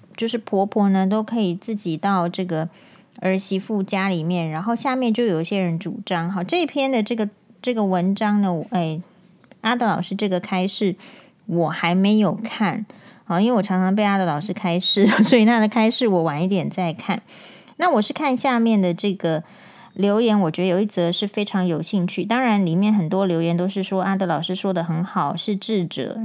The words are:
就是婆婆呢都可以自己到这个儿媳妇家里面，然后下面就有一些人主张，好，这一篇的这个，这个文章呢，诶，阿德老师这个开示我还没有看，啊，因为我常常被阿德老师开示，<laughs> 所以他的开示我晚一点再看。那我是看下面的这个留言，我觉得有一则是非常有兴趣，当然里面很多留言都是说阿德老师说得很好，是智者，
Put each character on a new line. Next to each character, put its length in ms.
就 100
是 100
婆 280
婆 240
呢 180
都 160
可 160
以 160
自 180
己 220
到 320
这 160
个 240
儿 180
媳 180
妇 240
家 280
里 120
面， 280
然 120
后 140
下 220
面 160
就 100
有 160
一 60
些 140
人 200
主 260
张， 240
好， 140
这 180
一 40
篇 260
的 100
这 140
个， 140
这 120
个 120
文 280
章 280
呢， 120
诶， 300
阿 160
德 100
老 140
师 120
这 140
个 140
开 260
示 300
我 240
还 260
没 240
有 160
看， 500
啊， 140
因 100
为 80
我 40
常 200
常 140
被 80
阿 140
德 80
老 140
师 120
开 260
示， 380
<laughs> 80
所 160
以 60
他 160
的 80
开 200
示 200
我 140
晚 200
一 40
点 220
再 220
看。 320
那 120
我 120
是 100
看 240
下 240
面 200
的 140
这 200
个 300
留 260
言， 200
我 120
觉 120
得 40
有 120
一 60
则 260
是 160
非 180
常 200
有 160
兴 240
趣， 200
当 160
然 240
里 100
面 180
很 140
多 180
留 160
言 140
都 140
是 140
说 180
阿 140
德 100
老 160
师 140
说 180
得 100
很 200
好， 320
是 200
智 300
者， 400